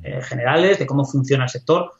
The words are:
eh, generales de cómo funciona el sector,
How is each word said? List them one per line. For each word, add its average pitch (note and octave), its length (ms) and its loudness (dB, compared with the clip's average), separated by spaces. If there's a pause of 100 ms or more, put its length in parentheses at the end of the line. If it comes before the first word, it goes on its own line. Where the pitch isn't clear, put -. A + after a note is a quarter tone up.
eh, C#3 180 -10
generales D3 580 2
de C#3+ 60 -2
cómo C3+ 200 0
funciona C3+ 400 0
el B2 40 -4
sector, F3 500 -2